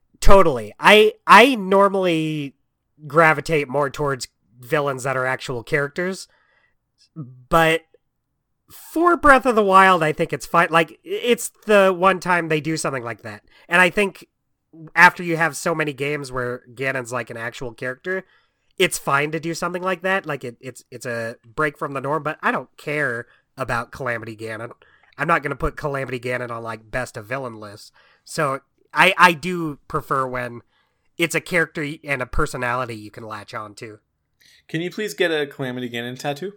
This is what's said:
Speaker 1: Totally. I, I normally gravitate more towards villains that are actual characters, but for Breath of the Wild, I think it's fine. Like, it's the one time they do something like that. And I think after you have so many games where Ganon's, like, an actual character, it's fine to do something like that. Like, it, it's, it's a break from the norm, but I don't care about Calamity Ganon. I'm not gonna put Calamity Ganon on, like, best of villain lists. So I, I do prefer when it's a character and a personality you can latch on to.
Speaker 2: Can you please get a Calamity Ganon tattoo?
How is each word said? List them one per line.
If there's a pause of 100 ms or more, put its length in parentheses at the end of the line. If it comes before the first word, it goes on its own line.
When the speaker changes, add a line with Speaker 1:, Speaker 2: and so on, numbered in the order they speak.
(200)
Speaker 1:
Totally.
I, (120)
I
normally (520)
gravitate
more
towards (300)
villains
that
are
actual
characters, (880)
but (880)
for
Breath
of
the
Wild,
I
think
it's
fine.
Like,
it's (160)
the
one
time
they
do
something
like
that. (260)
And
I
think (680)
after
you
have
so
many
games
where (100)
Ganon's,
like,
an
actual
character, (540)
it's
fine
to
do
something
like
that.
Like,
it,
it's,
it's
a (100)
break
from
the
norm,
but
I
don't
care (300)
about
Calamity
Ganon. (480)
I'm
not
gonna
put
Calamity
Ganon
on,
like,
best
of
villain
lists. (340)
So (340)
I,
I
do (100)
prefer
when (560)
it's
a
character (180)
and
a
personality
you
can
latch
on
to. (680)
Speaker 2:
Can
you
please
get
a
Calamity
Ganon
tattoo?